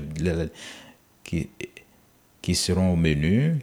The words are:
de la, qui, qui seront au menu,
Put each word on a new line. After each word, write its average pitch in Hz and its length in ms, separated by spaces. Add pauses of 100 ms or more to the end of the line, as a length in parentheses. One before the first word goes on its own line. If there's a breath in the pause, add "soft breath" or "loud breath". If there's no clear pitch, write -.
(140)
de 78 120
la, 85 200 (800 loud breath)
qui, 80 260 (920)
qui 92 100
seront 92 400
au - 20
menu, 85 680